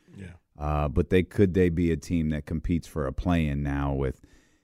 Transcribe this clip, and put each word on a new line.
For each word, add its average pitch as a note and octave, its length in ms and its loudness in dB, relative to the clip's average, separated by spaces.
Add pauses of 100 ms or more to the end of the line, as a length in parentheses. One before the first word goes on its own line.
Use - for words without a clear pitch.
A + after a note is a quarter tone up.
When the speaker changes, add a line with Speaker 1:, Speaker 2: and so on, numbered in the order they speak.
(180)
Speaker 1:
Yeah. F2+ 160 -16 (240)
Speaker 2:
Uh, D2 320 -2
but E2 200 0
they, F#2 140 4
could F#2+ 300 2
they F2+ 160 4
be E2+ 200 2
a D#2+ 60 2
team D#2 360 -2
that D2 140 -4
competes D#2+ 400 -2
for C#2+ 220 -6
a C2+ 60 -6
play-in D#2 500 0
now C#2 300 -2
with, C2+ 260 -4 (440)